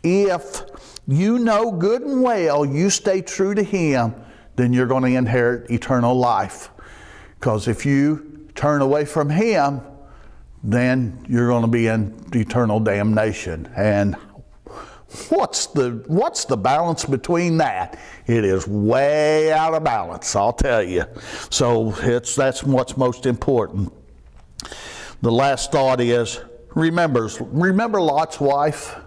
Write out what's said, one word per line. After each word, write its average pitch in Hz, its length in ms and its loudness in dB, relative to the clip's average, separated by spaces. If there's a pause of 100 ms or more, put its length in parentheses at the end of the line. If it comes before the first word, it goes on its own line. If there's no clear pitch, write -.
if 180 600 0 (440)
you 196 320 2
know 226 320 2
good 202 320 0
and 269 180 0
well 165 440 2
you 156 260 0
stay 190 300 0
true 196 340 -2
to 208 80 2
him, 147 500 0 (440)
then 123 160 2
you're 127 120 4
going 131 180 0
to 127 140 2
inherit 120 540 0
eternal 120 440 0
life? 113 540 0 (720)
'Cause 107 280 0
if 113 160 -2
you 143 720 0
turn 147 280 0
away 147 240 2
from 147 240 -2
him, 151 520 0 (880)
then 123 600 0
you're 120 180 2
gonna 117 200 2
be 117 180 2
in 110 300 0 (180)
eternal 113 460 0
damnation. 107 1000 0
And 101 380 2 (1120)
what's - 380 0
the, 120 400 -2
what's 220 380 -2
the 127 120 -2
balance 147 480 0
between 170 520 0
that? 101 420 -2 (260)
It 117 180 2
is 95 240 2
way 147 840 2
out 160 220 2
of 156 80 -2
balance, 98 520 -4
I'll 107 180 2
tell 117 280 2
you. 90 220 0 (480)
So 113 480 2
it's, 120 340 -2
that's 131 300 0
what's 131 340 0
most 127 300 0
important. 113 680 -2 (1300)
The 117 100 2
last 135 400 0
thought 131 300 2
is, 120 380 0 (340)
remember, 160 560 0 (100)
remember 185 640 0
Lot's 156 380 0
wife? 143 560 0 (120)